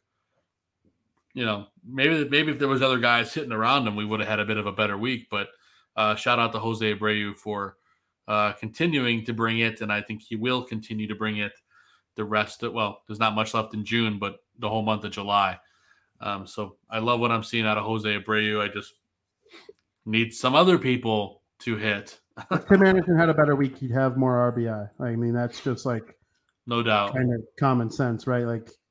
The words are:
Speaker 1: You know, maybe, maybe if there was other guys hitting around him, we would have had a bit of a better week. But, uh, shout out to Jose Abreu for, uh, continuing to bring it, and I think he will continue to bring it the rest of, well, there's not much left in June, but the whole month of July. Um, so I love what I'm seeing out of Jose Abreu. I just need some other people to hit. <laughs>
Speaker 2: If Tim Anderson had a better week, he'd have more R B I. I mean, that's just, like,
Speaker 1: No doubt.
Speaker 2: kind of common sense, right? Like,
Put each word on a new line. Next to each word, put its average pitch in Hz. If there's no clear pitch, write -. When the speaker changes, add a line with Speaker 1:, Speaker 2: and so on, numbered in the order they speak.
Speaker 1:
You 127
know, 104
maybe, 139
maybe 151
if 131
there 139
was 135
other 127
guys 120
hitting 139
around 117
him, 104
we 104
would 107
have 104
had 107
a 104
bit 107
of 101
a 101
better 101
week. 120
But, 101
uh, 107
shout 120
out 117
to 113
Jose 110
Abreu 104
for, 101
uh, 104
continuing 120
to 117
bring 113
it, 113
and 107
I 104
think 107
he -
will 127
continue 110
to 107
bring 107
it 104
the 110
rest 104
of, 117
well, 107
there's 107
not 110
much 107
left 110
in 107
June, 110
but 98
the 110
whole 107
month 107
of 101
July. 101
Um, 98
so 101
I 110
love 117
what 117
I'm 113
seeing 113
out 107
of 101
Jose 107
Abreu. 107
I 101
just 101
need 113
some 127
other 180
people 117
to 113
hit. 104
<laughs> -
Speaker 2:
If 180
Tim 196
Anderson 180
had 165
a 156
better 147
week, 135
he'd 127
have 131
more 127
R 123
B 117
I. 104
I 120
mean, 117
that's 120
just, 127
like, 117
Speaker 1:
No 120
doubt. 104
Speaker 2:
kind 127
of 113
common 127
sense, 120
right? 123
Like, 117